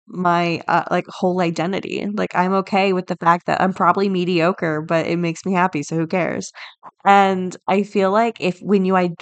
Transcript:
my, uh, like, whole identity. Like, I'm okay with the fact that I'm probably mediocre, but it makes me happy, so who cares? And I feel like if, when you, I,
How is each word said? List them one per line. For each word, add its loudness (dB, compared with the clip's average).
my, 0
uh, 2
like, 0
whole -2
identity. -2
Like, -4
I'm 2
okay 0
with -2
the -4
fact 0
that 0
I'm 0
probably 2
mediocre, 0
but -2
it -2
makes -4
me -2
happy, 0
so -6
who 0
cares? -4
And 4
I 2
feel 0
like 0
if, -2
when 2
you, 2
I, 2